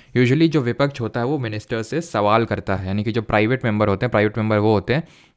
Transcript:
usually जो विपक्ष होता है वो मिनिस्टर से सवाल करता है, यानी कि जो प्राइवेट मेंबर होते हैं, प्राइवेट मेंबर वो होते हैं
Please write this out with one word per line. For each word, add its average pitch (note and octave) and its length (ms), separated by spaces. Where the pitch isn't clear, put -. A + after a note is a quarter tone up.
usually C3+ 320
जो D3+ 120
विपक्ष B2+ 400
होता A2+ 200
है A#2 60
वो D3 120
मिनिस्टर A2+ 440
से C3+ 180
सवाल G#2+ 440
करता G2 320
है, F#2+ 100
यानी G2+ 180
कि A2+ 80
जो A2+ 100
प्राइवेट A2+ 420
मेंबर G#2+ 240
होते G2 180
हैं, A#2 40
प्राइवेट G#2+ 280
मेंबर G#2+ 200
वो G#2+ 140
होते G#2 220
हैं E3 140